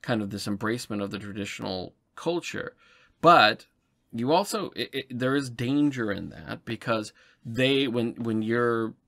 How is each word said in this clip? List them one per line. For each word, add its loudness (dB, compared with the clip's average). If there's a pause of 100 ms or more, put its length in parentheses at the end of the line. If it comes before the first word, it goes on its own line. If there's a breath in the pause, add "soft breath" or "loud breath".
kind -2
of -4
this -8
embracement -4
of -4
the -8
traditional -8 (200)
culture. -6 (440 soft breath)
But 6 (480)
you 0
also, 0
it, -4
it, -4
there 0
is 0
danger 2
in -6
that -12
because -4 (360 soft breath)
they, 2
when, 0
when -2
you're 0 (120)